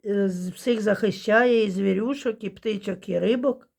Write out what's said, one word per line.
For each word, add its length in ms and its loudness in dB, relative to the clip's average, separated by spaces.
е, 220 0
з-, 220 -4
всіх 300 -2
захищає, 840 2
і 60 -2
звірюшок, 760 -2
і 60 -6
птичок, 580 -6
і 100 -2
рибок 600 0